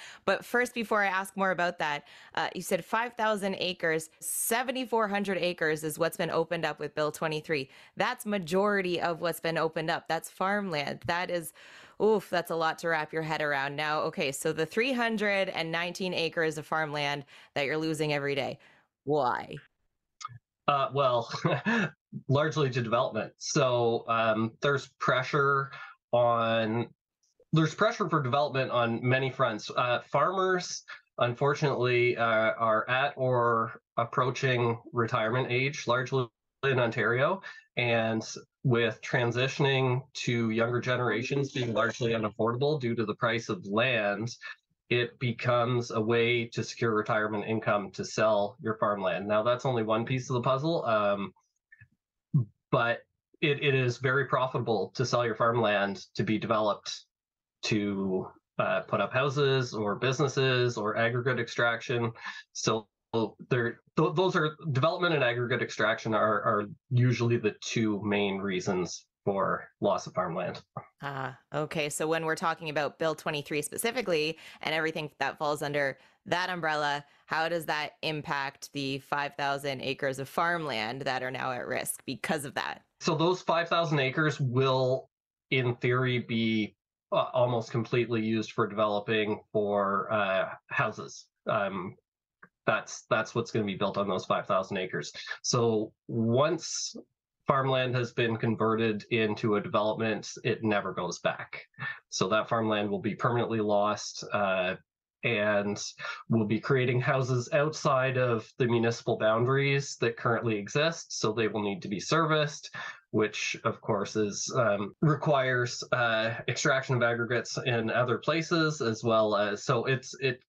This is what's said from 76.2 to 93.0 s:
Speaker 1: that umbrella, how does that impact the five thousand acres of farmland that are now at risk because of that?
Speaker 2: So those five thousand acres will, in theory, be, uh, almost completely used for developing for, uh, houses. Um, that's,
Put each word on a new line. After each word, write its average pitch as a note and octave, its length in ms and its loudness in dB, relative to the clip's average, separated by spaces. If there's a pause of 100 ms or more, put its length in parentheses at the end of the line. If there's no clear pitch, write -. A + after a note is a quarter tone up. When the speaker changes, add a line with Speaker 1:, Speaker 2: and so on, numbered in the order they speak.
Speaker 1:
that F3+ 240 -2
umbrella, D3+ 540 0 (200)
how D#3+ 240 0
does E3 180 -2
that D3+ 260 -2 (100)
impact D3 720 -4
the C#3 240 -2
five C#3+ 360 -4
thousand C#3 460 -2
acres C3+ 380 -2
of C3+ 100 -8
farmland C#3 760 -2
that C3 200 -2
are B2+ 80 -4
now C3 220 -4
at E2 140 -6
risk - 380 -4
because C3+ 400 -4
of C3 100 -10
that? D2 280 -6 (180)
Speaker 2:
So E3+ 140 0
those E3+ 260 2
five E3 280 0
thousand D#3+ 300 2
acres C3+ 420 0
will, C3 680 2 (420)
in B2 260 2
theory, B2 420 0
be, A2 580 0 (340)
uh, - 220 2
almost B2 380 0
completely A#2 500 0
used A2 320 -2
for A2+ 140 0
developing G#2 760 0 (120)
for, G2+ 600 0
uh, F#2+ 380 2 (180)
houses. - 580 -6 (220)
Um, G2 480 -2 (680)
that's, - 420 -2